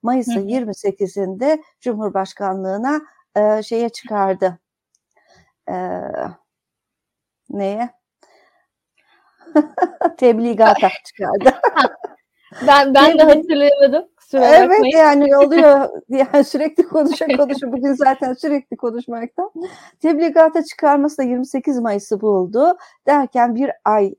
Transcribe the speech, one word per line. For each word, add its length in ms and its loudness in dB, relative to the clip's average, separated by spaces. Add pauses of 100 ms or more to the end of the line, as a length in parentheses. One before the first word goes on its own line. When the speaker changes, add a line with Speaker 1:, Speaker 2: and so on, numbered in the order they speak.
Speaker 1:
Mayıs'ın 380 -4
Speaker 2:
Hı 40 -8
hı. 40 -12
Speaker 1:
yirmi 260 -6
sekizinde 880 -6 (180)
Cumhurbaşkanlığına, 1200 -6 (360)
e, 260 0
şeye 260 -6
çıkardı. 680 -6 (1120)
E, 40 -10 (1800)
neye? 400 -8 (1600)
<laughs> 600 -2
Tebligata 720 2 (160)
çıkardı. 460 0 (100)
Speaker 2:
<laughs> 0 - (1040)
Ben, 280 4
ben 240 6
de 40 8
Speaker 1:
Tebli- 120 8
Speaker 2:
hatırlayamadım. 840 2
Kusura 300 -2
Speaker 1:
Evet, 240 6
Speaker 2:
bakmayın. 260 2
Speaker 1:
yani 400 4
oluyor. 520 4 (100)
Speaker 2:
<laughs> 100 -20
Speaker 1:
Yani 360 2
sürekli 440 -2
konuşa 380 -2
konuşa, 460 -2
bugün 200 -4
zaten 400 -2
sürekli 440 -6
konuşmaktan. 760 -10 (520)
Tebligata 600 2
çıkarması 540 -2
da 40 -4
yirmi 240 -4
sekiz 320 -6
Mayıs'ı 420 -6
buldu. 560 0 (300)
Derken 480 0
bir 160 -4 (140)
ay 340 0